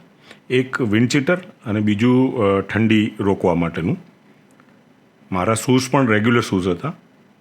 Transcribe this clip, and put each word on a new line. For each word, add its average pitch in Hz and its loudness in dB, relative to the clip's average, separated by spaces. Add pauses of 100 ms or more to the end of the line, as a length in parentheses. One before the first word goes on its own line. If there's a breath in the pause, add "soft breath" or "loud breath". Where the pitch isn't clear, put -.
(500 loud breath)
એક 127 -2
વિન્ડ 113 2
ચીટર 147 0
અને 107 -8
બીજું, 123 2
અ, 98 2
ઠંડી 107 0
રોકવા 95 0
માટેનું. 85 -2 (1400)
મારા 95 0
શૂઝ 127 0
પણ 135 2
રેગ્યુલર 110 2
શૂઝ 95 -2
હતા. 92 -4 (460)